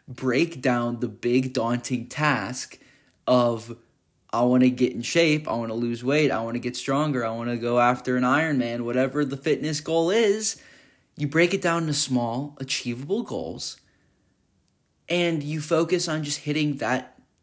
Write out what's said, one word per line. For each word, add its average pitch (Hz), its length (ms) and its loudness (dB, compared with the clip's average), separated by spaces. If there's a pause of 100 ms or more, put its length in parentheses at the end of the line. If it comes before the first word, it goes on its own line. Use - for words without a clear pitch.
break 131 540 -2
down 120 400 0
the 117 80 -4
big 123 460 0
daunting 120 520 -2
task 139 720 -4 (480)
of, 117 520 2 (520)
'I 117 120 0
wanna 127 260 6
get 127 240 2
in - 80 -6
shape, 151 480 2
I - 60 -2
wanna 113 180 -4
lose 117 320 -4
weight, 143 260 2
I 104 120 -2
wanna 117 160 -4
get 120 180 -6
stronger, 139 480 -2
I 113 60 -2
wanna 117 260 -4
go 120 240 2
after 127 380 2
an 123 60 2
Ironman,' 127 580 2
whatever 127 420 0
the 135 140 -6
fitness 151 420 -2
goal 165 300 2
is." 214 460 2 (600)
You 147 120 -2
break 175 260 4
it - 80 -2
down 170 220 0
into 151 100 0
small, 127 640 -2
achievable 139 640 -4
goals, 101 560 -8 (1300)
and 170 340 0
you 147 200 -4
focus 170 460 2
on 156 160 -2
just 143 160 -4
hitting 147 360 -2
that 120 420 -4 (240)